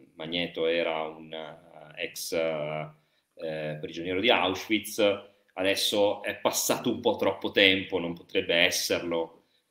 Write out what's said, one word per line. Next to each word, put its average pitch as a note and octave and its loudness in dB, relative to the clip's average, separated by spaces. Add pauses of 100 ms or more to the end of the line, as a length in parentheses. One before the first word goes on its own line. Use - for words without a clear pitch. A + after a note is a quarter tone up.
(160)
Magneto E2+ -4
era E2 0
un, D#2+ -12
eh, D#2+ -14
ex, - -8
eh, D#2 -6
prigioniero E2+ -4
di A2+ 2
Auschwitz, F#2+ 2 (520)
adesso G2 2
è G2+ -4
passato - 0
un G#2 -2
po' G#2+ 2
troppo - -2
tempo, F#2+ 6
non E2+ -4
potrebbe F2 -2
esserlo, E2+ 0 (280)